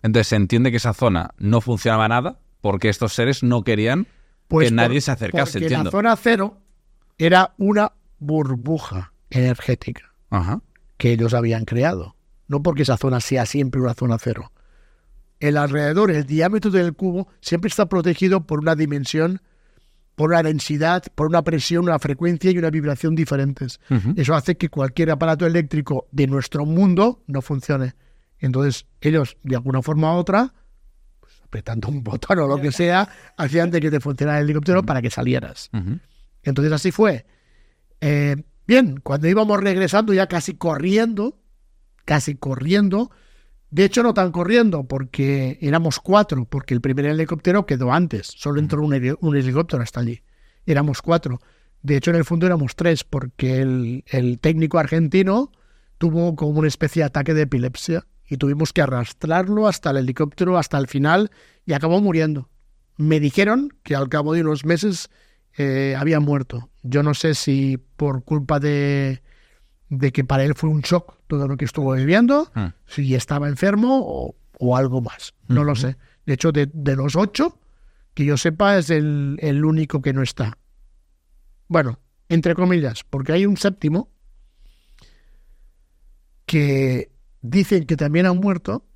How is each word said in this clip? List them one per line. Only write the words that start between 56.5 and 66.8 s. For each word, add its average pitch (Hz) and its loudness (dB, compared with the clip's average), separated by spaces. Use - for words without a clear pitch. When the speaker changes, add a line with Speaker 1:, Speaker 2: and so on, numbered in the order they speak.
Speaker 2:
una 156 2
especie 156 -2
de 147 2
ataque 139 -2
de 156 2
epilepsia 131 -4
y 139 -6
tuvimos 143 0
que 170 2
arrastrarlo 165 0
hasta 165 -2
el 139 0
helicóptero, 147 0
hasta 151 -2
el 139 -2
final, 160 2
y 170 -2
acabó 160 0
muriendo. 160 0
Me 156 2
dijeron 208 0
que 147 -4
al 139 -4
cabo 151 -2
de 170 0
unos 151 -2
meses, 170 -2
eh, 135 0
había 151 2
muerto. 139 -2